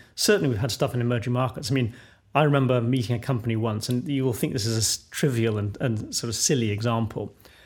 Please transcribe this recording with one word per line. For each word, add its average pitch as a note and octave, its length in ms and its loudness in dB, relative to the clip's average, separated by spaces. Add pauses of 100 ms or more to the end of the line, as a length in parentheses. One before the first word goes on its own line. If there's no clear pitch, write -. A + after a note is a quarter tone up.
(140)
certainly E3+ 360 4
we've G#2+ 80 0
had B2+ 120 0
stuff - 240 -2
in B2 60 0
emerging A#2+ 320 0
markets. B2+ 360 -2
I C#3+ 60 0
mean, B2 200 0 (380)
I D3+ 120 6
remember C3+ 360 4
meeting A#2+ 360 0
a - 20 -4
company A2+ 380 -2
once, A2 320 -2
and B2+ 180 -2
you C#3 180 -2
will B2+ 80 2
think B2+ 200 -2
this A2+ 140 -2
is A2+ 100 0
a G#2+ 40 0
s-, - 300 -2
trivial A2+ 480 0
and, G2+ 220 -4
and A2+ 340 -2
sort - 140 -4
of G#2+ 80 -4
silly A#2 340 2
example, G#2+ 640 -2 (320)